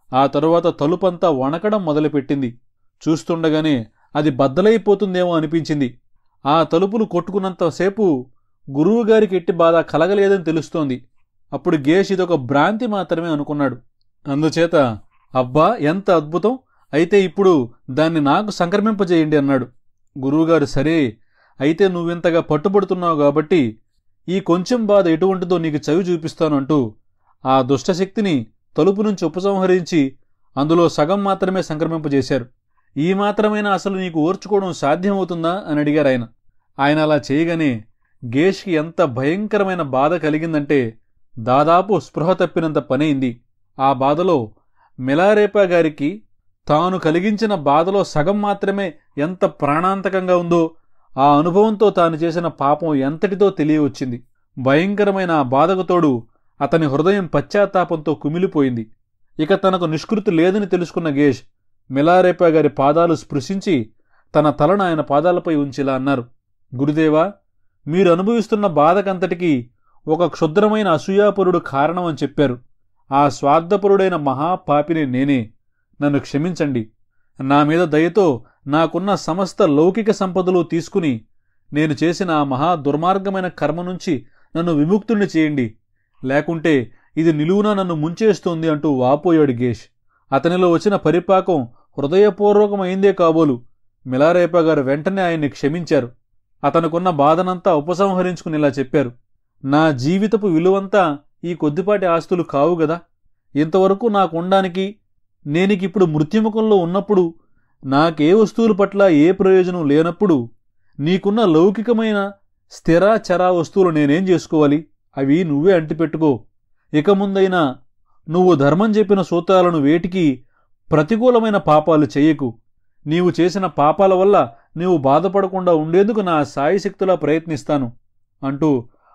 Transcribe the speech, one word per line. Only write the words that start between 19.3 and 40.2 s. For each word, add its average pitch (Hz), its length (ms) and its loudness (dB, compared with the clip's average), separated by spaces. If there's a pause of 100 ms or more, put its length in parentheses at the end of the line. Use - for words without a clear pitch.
అన్నాడు. 139 300 0 (520)
గురువుగారు, 156 460 2
"సరే, 143 520 0 (420)
అయితే 165 280 2
నువ్వింతగా 170 540 -2
పట్టుబడుతున్నావు 180 760 0
కాబట్టి 143 600 2 (500)
ఈ 190 100 -2
కొంచెం 185 460 -2
బాధ 196 220 4
ఎటువంటిదో 180 500 0
నీకు 151 340 -2
చవి 185 120 0
చూపిస్తాను" 160 520 -2
అంటూ 135 380 -2 (520)
ఆ 131 160 2
దుష్టశక్తిని 160 840 -2 (300)
తలుపు 190 240 0
నుంచి 202 240 -2
ఉపసంహరించి 180 920 0 (400)
అందులో 160 320 2
సగం 175 340 -2
మాత్రమే 190 380 -2
సంక్రమింపజేశారు. 151 840 -4 (520)
"ఈ 170 160 0
మాత్రమైనా 208 580 -2
అసలు 190 260 -4
నీకు 175 220 -6
ఓర్చుకోవడం 190 540 -2
సాధ్యమవుతుందా?" 175 920 -2
అని 147 120 -2
అడిగారు 147 280 0
ఆయన. 120 200 -2 (520)
ఆయన 147 200 2
అలా 151 220 0 (100)
చేయగానే 156 520 -2 (420)
గేష్కి 170 460 -2
ఎంత 165 300 -2
భయంకరమైన 180 800 -2
బాధ 139 320 0
కలిగిందంటే 151 840 -2 (420)